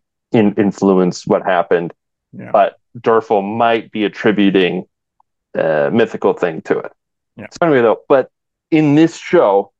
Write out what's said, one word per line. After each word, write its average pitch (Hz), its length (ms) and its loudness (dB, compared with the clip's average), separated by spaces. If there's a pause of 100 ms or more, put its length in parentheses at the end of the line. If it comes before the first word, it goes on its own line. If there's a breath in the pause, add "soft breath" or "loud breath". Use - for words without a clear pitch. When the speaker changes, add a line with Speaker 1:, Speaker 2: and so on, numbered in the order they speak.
(340)
Speaker 1:
in-, 104 220 2
influence 95 680 0
what 95 180 0
happened. 87 500 -2 (400)
Speaker 2:
Yeah. 95 180 -14
Speaker 1:
But 98 240 2 (240)
Durfel 110 420 0 (140)
might 117 340 -2
be 107 140 -4
attributing 98 800 0 (680)
a 76 400 -2
mythical 107 400 0
thing 85 300 -6
to - 160 -4
it. - 120 -12 (460)
Speaker 2:
Yeah. 107 140 -18
Speaker 1:
So - 160 -2
anyway, 135 160 2
though, 110 260 0
but 131 220 2 (380)
in 156 260 2
this 160 220 2
show, 104 640 0